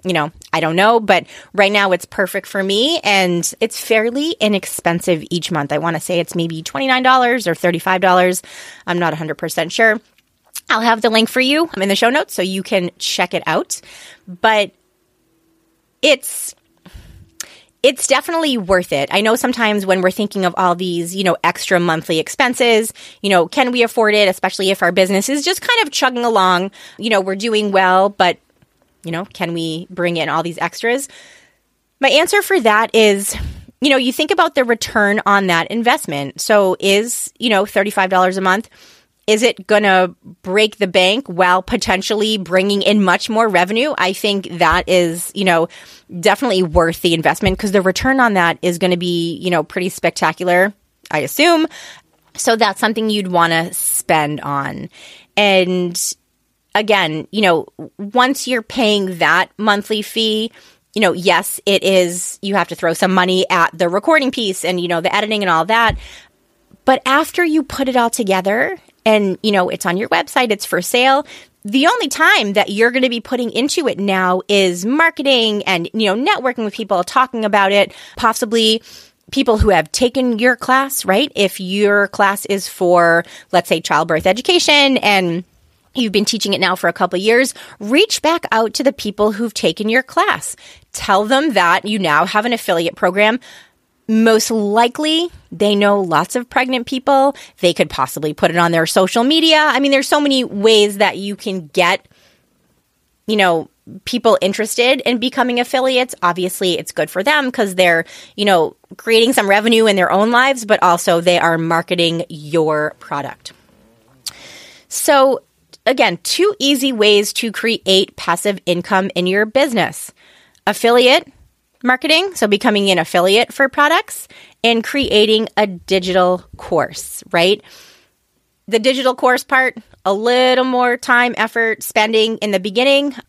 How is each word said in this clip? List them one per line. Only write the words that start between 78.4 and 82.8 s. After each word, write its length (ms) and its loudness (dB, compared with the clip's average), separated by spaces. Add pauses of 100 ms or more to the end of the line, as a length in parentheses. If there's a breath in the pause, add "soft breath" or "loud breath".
people 280 0
who 100 4
have 220 2
taken 480 0
your 160 2
class, 500 -2
right? 300 2
If 240 -2
your 480 0
class 400 0
is 200 -4
for, 560 4 (280 loud breath)